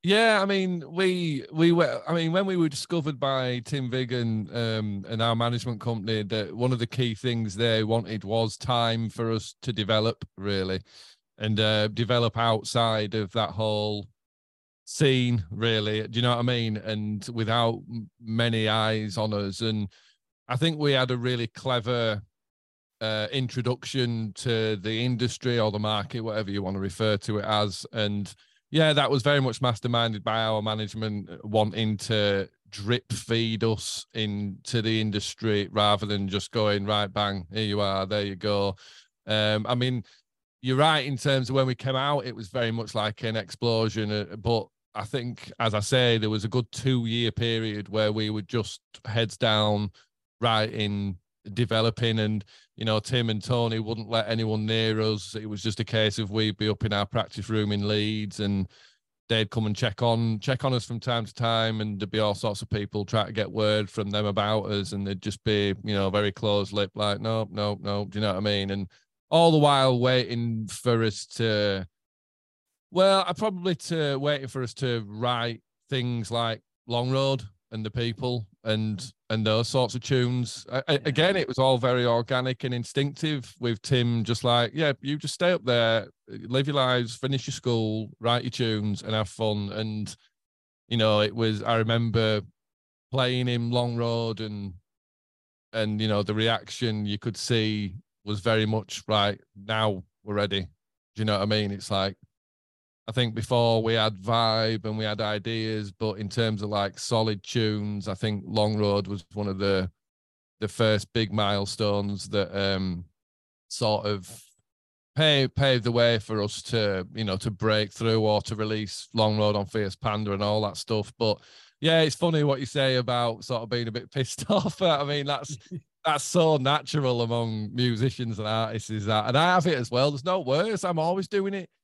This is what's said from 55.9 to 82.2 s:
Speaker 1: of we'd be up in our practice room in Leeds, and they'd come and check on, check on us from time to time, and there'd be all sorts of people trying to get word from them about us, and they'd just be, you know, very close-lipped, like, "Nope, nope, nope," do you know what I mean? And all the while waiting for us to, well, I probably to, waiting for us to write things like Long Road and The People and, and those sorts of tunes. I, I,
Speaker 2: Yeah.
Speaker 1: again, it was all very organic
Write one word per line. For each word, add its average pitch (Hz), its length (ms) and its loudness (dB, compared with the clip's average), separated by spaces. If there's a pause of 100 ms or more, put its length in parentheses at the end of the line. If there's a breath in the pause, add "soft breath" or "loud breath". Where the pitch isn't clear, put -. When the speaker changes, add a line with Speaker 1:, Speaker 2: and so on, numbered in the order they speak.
Speaker 1:
of 107 140 -4
we'd 107 240 0
be 107 140 -2
up 104 160 -2
in 104 80 0
our 101 120 0
practice 107 440 -4
room 107 240 0
in 101 160 -2
Leeds, 107 500 -2
and 101 300 0 (580 soft breath)
they'd 110 240 2
come 110 140 0
and 107 100 0
check 113 260 -2
on, 113 380 2
check 131 240 -2
on 131 100 0
us 120 120 -2
from 117 160 -8
time 117 240 -2
to 104 80 -16
time, 113 480 0
and 104 180 -4
there'd 98 100 -6
be 107 100 -2
all 104 140 2
sorts 101 280 -4
of - 80 -12
people 104 340 -2
trying 104 240 0
to 110 60 -12
get 104 180 -2
word 107 380 2
from 101 220 -4
them 104 140 0
about 104 420 2
us, 101 260 -4
and 101 120 -4
they'd 98 160 -6
just 104 220 -8
be, 101 400 2
you 107 100 -2
know, 98 160 2
very 101 220 2
close-lipped, 101 640 -2
like, 101 240 -2
"Nope, 110 320 -2
nope, 104 300 -2
nope," 101 300 -4
do 101 80 -6
you - 20 0
know 107 120 0
what 90 40 -2
I - 20 -2
mean? 101 320 0
And 98 160 -4 (420 soft breath)
all 165 220 6
the 156 60 6
while 135 420 6
waiting 117 680 0
for 113 360 0
us 107 220 -2 (100)
to, 104 500 0 (1080)
well, 190 360 6
I 180 60 -2
probably 185 420 0
to, 147 420 -2
waiting 139 300 0
for 131 160 -6
us 117 120 -8
to 120 300 -2
write 117 560 -2 (280)
things 120 420 -2
like 113 300 -2 (260)
Long 120 240 0
Road 135 320 2 (280)
and 110 140 -6
The 104 60 -6
People 120 560 -2 (160)
and, 107 500 -2 (160)
and 110 160 0
those 110 220 4
sorts 127 260 0
of 123 80 -6
tunes. 123 720 0
I, 127 80 0
I, 147 140 0
Speaker 2:
Yeah. 143 120 4
Speaker 1:
again, 156 300 4
it 170 120 0
was 127 120 -2
all 131 180 6
very 123 280 2
organic 123 580 0